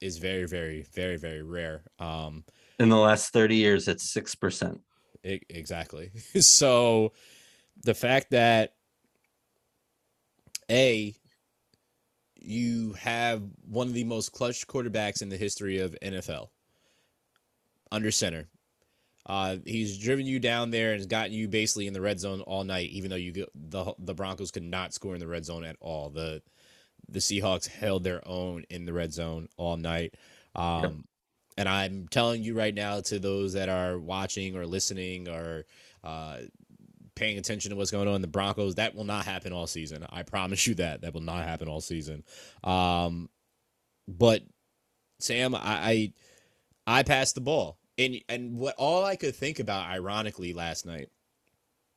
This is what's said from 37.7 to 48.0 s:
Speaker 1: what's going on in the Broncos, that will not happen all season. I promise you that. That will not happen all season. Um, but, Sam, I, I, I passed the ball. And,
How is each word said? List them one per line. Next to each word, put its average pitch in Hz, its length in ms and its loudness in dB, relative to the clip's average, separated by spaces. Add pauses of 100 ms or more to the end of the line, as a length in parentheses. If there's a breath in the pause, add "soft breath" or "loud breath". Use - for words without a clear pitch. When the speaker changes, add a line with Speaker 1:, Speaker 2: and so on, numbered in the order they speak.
Speaker 1:
what's 98 140 0
going 101 180 2
on 101 60 4
in 98 60 0
the 92 60 -2
Broncos, 98 480 0
that 107 180 0
will 104 120 -10
not 104 180 -4
happen 92 300 -6
all 85 140 -4
season. 78 420 -8
I 87 140 -10
promise 95 440 0
you 113 80 2
that. 82 260 -2
That 82 120 -8
will 80 80 -8
not 82 240 -4
happen 80 240 -6
all 78 100 -6
season. 78 460 -8 (360 loud breath)
Um, 87 680 2 (760)
but, 107 360 6 (800)
Sam, 127 360 0
I, 90 80 -4
I, 107 500 2 (840 soft breath)
I 139 40 6
passed 135 320 4
the 143 60 -6
ball. 120 360 0 (200)
And, 127 300 2